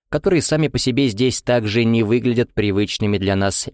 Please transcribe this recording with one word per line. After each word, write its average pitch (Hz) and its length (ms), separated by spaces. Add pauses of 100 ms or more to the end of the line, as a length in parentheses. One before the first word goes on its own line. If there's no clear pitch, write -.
(100)
которые 175 300
сами 156 280
по 120 100
себе 131 300
здесь 117 340
также 117 420
не 117 180
выглядят 117 520
привычными 104 640
для 95 180
нас 98 380